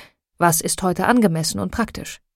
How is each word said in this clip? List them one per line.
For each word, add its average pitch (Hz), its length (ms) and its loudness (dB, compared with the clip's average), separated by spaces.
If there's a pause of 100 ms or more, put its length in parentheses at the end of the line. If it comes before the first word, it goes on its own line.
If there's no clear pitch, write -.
(380)
was 170 220 4
ist - 220 -4
heute 185 240 0
angemessen 202 540 2
und 190 100 -4
praktisch? - 500 -6 (160)